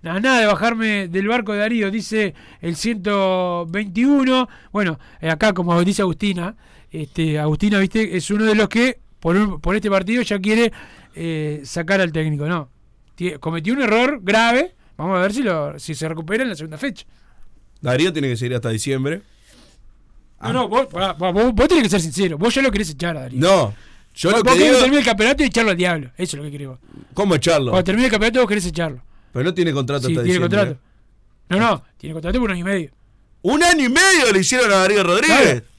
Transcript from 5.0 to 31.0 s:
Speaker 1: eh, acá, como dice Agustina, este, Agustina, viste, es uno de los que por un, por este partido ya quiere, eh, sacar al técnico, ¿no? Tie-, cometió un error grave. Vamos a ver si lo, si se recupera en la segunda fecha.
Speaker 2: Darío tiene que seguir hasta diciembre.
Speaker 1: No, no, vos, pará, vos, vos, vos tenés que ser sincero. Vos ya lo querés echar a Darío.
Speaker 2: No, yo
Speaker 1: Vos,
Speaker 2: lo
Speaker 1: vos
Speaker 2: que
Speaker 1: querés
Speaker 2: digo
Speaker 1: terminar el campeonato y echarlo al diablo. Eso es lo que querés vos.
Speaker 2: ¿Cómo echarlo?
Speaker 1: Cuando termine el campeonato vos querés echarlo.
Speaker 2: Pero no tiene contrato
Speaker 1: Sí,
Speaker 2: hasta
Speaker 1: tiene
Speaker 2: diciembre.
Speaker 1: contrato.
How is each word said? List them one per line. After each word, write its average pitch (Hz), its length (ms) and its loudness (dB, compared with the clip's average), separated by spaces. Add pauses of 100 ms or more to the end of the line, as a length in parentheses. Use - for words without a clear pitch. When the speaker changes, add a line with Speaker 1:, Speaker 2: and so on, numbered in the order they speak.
Speaker 1:
eh, 160 80 -4
acá, 180 240 2
como 175 320 0
dice 196 160 0
Agustina, 185 560 -4 (340)
este, 156 480 -4
Agustina, 156 400 0
viste, 196 380 0
es 180 140 -6
uno 208 160 0
de 214 80 4
los 214 160 2
que 247 300 0 (180)
por 170 180 0
un, 196 240 0
por 185 160 0
este 214 140 -2
partido 196 320 0
ya 202 160 -4
quiere, 214 340 0 (420)
eh, 156 500 -6
sacar 175 360 -2
al 170 120 0
técnico, 151 340 -4
¿no? 165 240 -6 (440)
Tie-, 170 240 -8
cometió 165 360 -4
un 277 80 -2
error 247 400 0
grave. 233 520 0 (220)
Vamos 180 220 -2
a - 20 0
ver 202 140 0
si 269 80 -4
lo, 151 360 -4
si 156 160 -10
se 147 140 -8
recupera 165 360 -4
en 254 40 -4
la 202 60 -6
segunda 156 240 -14
fecha. 262 260 -8 (760)
Speaker 2:
Darío 135 280 2
tiene 147 180 -4
que 120 100 -4
seguir 123 160 -4
hasta 117 160 -4
diciembre. 135 500 -4 (1200)
Speaker 1:
No, 226 140 -6
no, 247 140 0
vos, 262 180 0
pará, 185 260 -4
vos, 175 220 -2
vos, 233 200 2
vos 247 140 4
tenés 320 160 4
que 185 60 2
ser 190 100 2
sincero. 160 380 -2
Vos 220 160 0
ya 262 80 2
lo 269 80 2
querés 202 180 -4
echar 160 300 -6
a - 20 -10
Darío. 127 180 -8
Speaker 2:
No, 151 360 4 (400)
yo 170 160 0
Speaker 1:
Vos, 226 80 4
Speaker 2:
lo 208 60 2
Speaker 1:
vos 254 100 6
Speaker 2:
que - 60 4
Speaker 1:
querés 302 100 6
Speaker 2:
digo 254 80 8
Speaker 1:
terminar 269 220 4
el 220 60 0
campeonato 233 360 2
y 277 40 2
echarlo 226 260 0
al 175 40 -2
diablo. 165 400 -4
Eso 180 200 -8
es - 20 -12
lo 147 60 -12
que 151 60 -12
querés 143 180 -14
vos. 127 100 -18 (340)
Speaker 2:
¿Cómo 190 220 2
echarlo? 143 380 2
Speaker 1:
Cuando 185 120 2
termine 214 220 2
el 254 40 2
campeonato 220 300 2
vos 226 80 2
querés 202 160 -2
echarlo. 160 380 -6 (300)
Speaker 2:
Pero 123 120 -2
no 180 100 0
tiene 170 180 0
contrato 139 360 -2
Speaker 1:
Sí, 165 40 0
Speaker 2:
hasta 123 120 0
Speaker 1:
tiene 180 160 2
Speaker 2:
diciembre. 117 180 0
Speaker 1:
contrato. 127 220 -2 (680)